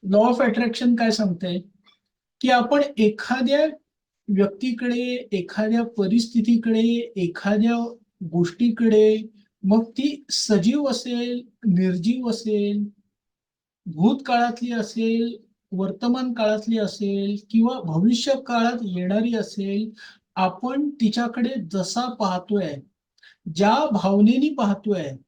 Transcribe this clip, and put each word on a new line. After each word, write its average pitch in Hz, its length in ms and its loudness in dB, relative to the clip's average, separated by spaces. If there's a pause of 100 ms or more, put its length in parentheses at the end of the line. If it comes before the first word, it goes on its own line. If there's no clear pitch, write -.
law 208 260 6
of 240 80 0
attraction 240 540 2
काय 233 160 2
सांगते 180 480 -2 (800)
की 254 80 0
आपण 247 320 4 (160)
एखाद्या 254 680 2 (720)
व्यक्तीकडे, 240 960 -2
एखाद्या 214 520 -2
परिस्थितीकडे, 226 1300 0
एखाद्या 214 800 0 (280)
गोष्टीकडे, 214 920 2 (460)
मग 214 200 4
ती 285 460 -4
सजीव 226 560 0
असेल, 247 640 -4 (160)
निर्जीव 185 640 0
असेल, 208 600 -2 (960)
भूतकाळातली 240 880 0
असेल, 226 720 -2 (280)
वर्तमान 240 600 -2
काळातली 214 440 0
असेल 202 720 -4
किंवा 226 320 2
भविष्य 185 520 2 (140)
काळात 233 340 0
येणारी 202 540 -2
असेल, 202 560 -4 (440)
आपण 254 540 -2
तिच्याकडे 233 640 0 (180)
जसा 233 420 -4
पाहतोय, 185 600 -2 (800)
ज्या 220 360 4
भावनेनी 214 600 4
पाहतोय 202 640 -2 (160)